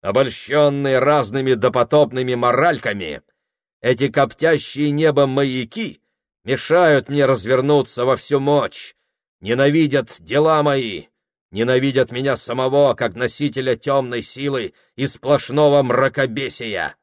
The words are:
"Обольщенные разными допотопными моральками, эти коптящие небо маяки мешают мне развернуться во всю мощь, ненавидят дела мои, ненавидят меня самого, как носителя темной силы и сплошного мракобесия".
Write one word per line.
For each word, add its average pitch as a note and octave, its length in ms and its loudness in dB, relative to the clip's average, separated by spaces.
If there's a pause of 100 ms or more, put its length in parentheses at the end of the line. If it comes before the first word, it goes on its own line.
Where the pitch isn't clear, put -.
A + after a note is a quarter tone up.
"Обольщенные C3+ 1000 0
разными C3 540 0
допотопными B2 800 0
моральками, A#2+ 840 0 (580)
эти B2+ 300 0
коптящие D3 840 0
небо C#3+ 340 2
маяки C3 760 -4 (440)
мешают D3+ 640 2
мне C#3+ 180 0
развернуться B2+ 760 0
во C3 100 2
всю C#3 240 -2
мощь, C#3+ 560 -2 (460)
ненавидят C#3 800 0
дела D3 420 2
мои, B2 440 -2 (440)
ненавидят B2+ 600 0
меня C3 240 -2
самого, C3 580 0
как G#2 220 -4
носителя C3 580 -2
темной B2 480 -4
силы C3 500 -6 (220)
и C3+ 140 -4
сплошного C#3+ 760 2
мракобесия". B2 1200 -2